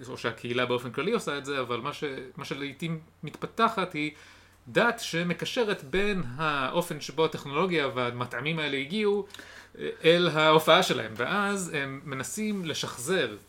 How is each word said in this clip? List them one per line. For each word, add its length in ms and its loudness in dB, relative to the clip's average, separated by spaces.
או 80 -10
שהקהילה 500 -2
באופן 240 0
כללי 220 -2
עושה 260 -2
את 60 -8
זה, 160 -2
אבל 200 -2
מה 120 -6
ש-, 120 -6
מה 80 -10
שלעיתים 560 -6
מתפתחת 720 -2
היא 180 -2
דת 320 2
שמקשרת 840 -2
בין 380 0
האופן 640 0
שבו 240 0
הטכנולוגיה 720 0
והמטעמים 640 -2
האלה 180 -2
הגיעו, 500 0
אה, 100 -4
אל 240 8
ההופעה 540 8
שלהם. 340 0
ואז 580 0
הם 300 -4
מנסים 600 -4
לשחזר 720 -2